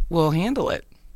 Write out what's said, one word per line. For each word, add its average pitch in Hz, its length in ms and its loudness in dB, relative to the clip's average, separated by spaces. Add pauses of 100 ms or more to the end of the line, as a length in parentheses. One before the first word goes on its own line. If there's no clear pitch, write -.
will 160 220 4
handle 202 380 0
it - 160 -4 (300)